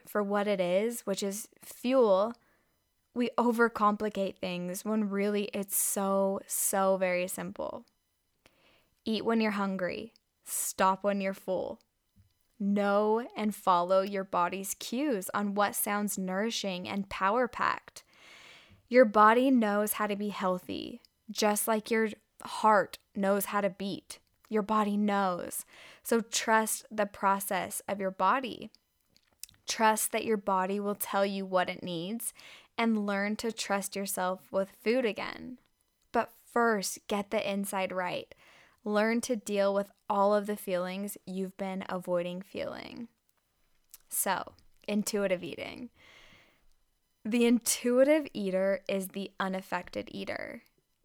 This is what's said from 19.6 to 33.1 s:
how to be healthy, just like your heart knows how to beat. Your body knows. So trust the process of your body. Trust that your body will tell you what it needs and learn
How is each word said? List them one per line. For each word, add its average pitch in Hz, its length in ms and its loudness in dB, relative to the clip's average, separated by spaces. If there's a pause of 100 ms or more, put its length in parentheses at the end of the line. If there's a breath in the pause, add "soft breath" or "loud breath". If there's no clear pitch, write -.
how 214 120 -2
to 208 80 -2
be 208 140 -4
healthy, 190 720 -4 (300)
just 208 360 0
like 220 240 -2
your 220 200 2 (340)
heart - 540 4 (180)
knows 196 300 2
how 208 140 0
to 196 100 0
beat. - 480 -8 (300)
Your 214 140 0
body 208 340 2
knows. 202 680 0 (380 loud breath)
So 233 180 2
trust 220 680 0
the 214 160 0
process 196 840 -2
of 208 100 -4
your 190 120 -2
body. 220 600 0 (960)
Trust 220 460 2
that 226 120 -2
your 220 120 0
body 196 420 0
will 202 160 -2
tell 196 300 0
you 196 220 -2
what 185 240 2
it 180 120 -8
needs 180 500 -6 (440 loud breath)
and 226 300 2
learn 202 300 -2